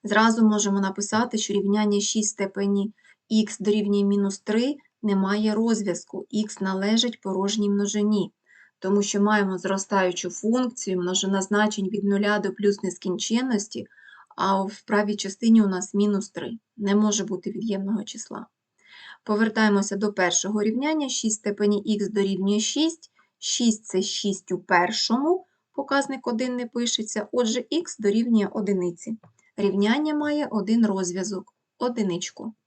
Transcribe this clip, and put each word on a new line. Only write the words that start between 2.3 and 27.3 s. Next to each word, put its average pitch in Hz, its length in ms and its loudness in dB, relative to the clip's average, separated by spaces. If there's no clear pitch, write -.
степені 202 640 -2
ікс 220 300 0
дорівнює 202 440 2
мінус 196 360 0
три 240 360 0
не 202 120 2
має 208 400 0
розв'язку, 208 760 -2
ікс 214 320 -4
належить 208 600 0
порожній 202 480 -2
множині, 208 640 0
тому 202 220 2
що 202 200 0
маємо 202 360 2
зростаючу 185 720 -2
функцію, 220 680 -2
множина 190 420 0
значень 208 480 0
від 202 140 -4
нуля 202 360 2
до 190 140 -2
плюс 202 300 0
нескінченності, 208 1040 -4
а 196 280 0
в 202 180 -8
правій 208 340 0
частині 220 460 4
у 202 60 6
нас 185 260 -2
мінус 202 360 0
три. - 220 -10
Не 202 180 0
може 214 280 2
бути 180 280 -6
від'ємного 196 520 -4
числа. - 440 -14
Повертаємося 214 720 2
до 208 180 -2
першого 202 500 0
рівняння. 277 460 -2
Шість 226 280 -2
в - 20 -12
степені 208 420 0
ікс 208 280 -2
дорівнює 196 500 0
шість. 311 520 -2
Шість — - 460 0
це 190 160 -2
шість - 500 -4
у 180 80 -4
першому, 226 840 2
показник 269 540 -2
один 247 280 -2
не 247 100 -6
пишеться, 233 680 -4